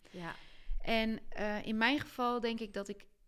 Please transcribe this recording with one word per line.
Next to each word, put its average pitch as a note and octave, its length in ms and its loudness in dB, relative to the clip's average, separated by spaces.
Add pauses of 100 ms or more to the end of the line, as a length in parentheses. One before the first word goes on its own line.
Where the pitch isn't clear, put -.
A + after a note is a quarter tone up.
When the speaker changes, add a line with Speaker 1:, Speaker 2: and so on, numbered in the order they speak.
(100)
Speaker 1:
Ja. E3+ 240 -8 (460)
Speaker 2:
En, A3 480 4
eh, G#3 380 -2
in A3 100 0
mijn B3 240 4
geval A#3+ 400 0
denk A3+ 200 0
ik G#3 140 -6
dat G3+ 140 -4
ik G3+ 180 -10 (220)